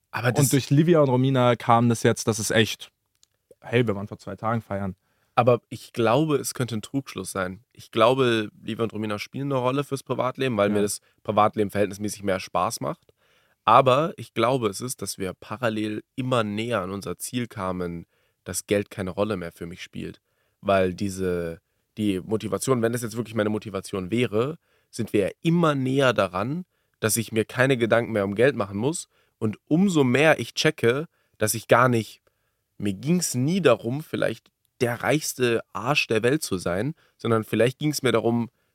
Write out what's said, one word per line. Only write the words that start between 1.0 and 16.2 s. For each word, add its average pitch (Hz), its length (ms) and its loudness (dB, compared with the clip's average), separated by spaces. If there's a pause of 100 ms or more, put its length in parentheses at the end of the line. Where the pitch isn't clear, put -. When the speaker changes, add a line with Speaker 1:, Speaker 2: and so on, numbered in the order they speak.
Speaker 2:
Romina 127 460 4
kam 120 340 4
das 117 140 0
jetzt, 117 240 2
dass 110 120 0
es 104 120 -2
echt, - 400 0 (720)
„Hey, 120 260 0
wir 101 80 -2
waren 101 120 -8
vor 104 120 -14
zwei 98 160 -12
Tagen 113 260 -4
feiern.“ 98 340 -6 (400)
Speaker 1:
Aber 120 340 4
ich - 240 -16
glaube, 131 420 2
es 117 180 -4
könnte 117 220 -6
ein 107 60 -6
Trugschluss - 500 -8
sein. 92 400 -6
Ich - 200 -20
glaube, 117 580 2 (120)
Livia 113 220 -6
und 107 100 -4
Romina 107 240 -6
spielen 135 340 -8
eine 131 100 0
Rolle 131 220 0
fürs 135 200 -8
Privatleben, 123 540 -4
weil 101 120 4
Speaker 2:
Ja. 104 60 0
Speaker 1:
mir 104 60 2
das 104 180 -2 (240)
Privatleben 107 480 2
verhältnismäßig 101 520 -4
mehr 95 160 0
Spaß 92 420 -4
macht. - 320 -10 (500)
Aber 135 540 6
ich - 160 -16
glaube, 117 340 0
es 98 140 -6
ist, 127 200 -10
dass - 160 -10
wir 92 160 -6
parallel 107 720 -6 (120)
immer 127 280 0